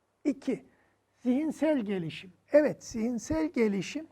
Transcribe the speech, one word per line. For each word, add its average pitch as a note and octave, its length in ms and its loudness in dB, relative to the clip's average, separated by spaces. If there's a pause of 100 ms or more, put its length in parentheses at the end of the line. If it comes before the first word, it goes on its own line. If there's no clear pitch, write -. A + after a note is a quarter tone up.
(240)
İki, C4+ 420 -4 (520)
zihinsel C#4+ 640 0
gelişim. F#3+ 540 -6 (180)
Evet, C#4+ 320 4
zihinsel B3+ 680 -2
gelişim A3 600 0